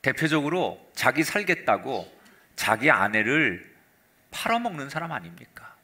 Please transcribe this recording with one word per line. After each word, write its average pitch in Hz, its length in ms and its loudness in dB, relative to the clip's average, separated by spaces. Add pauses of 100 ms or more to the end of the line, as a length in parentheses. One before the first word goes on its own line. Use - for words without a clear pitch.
대표적으로 151 920 0
자기 135 300 2
살겠다고 127 960 -2 (340)
자기 113 360 2
아내를 107 840 2 (560)
팔아먹는 208 600 -4
사람 165 220 -6
아닙니까? - 720 -14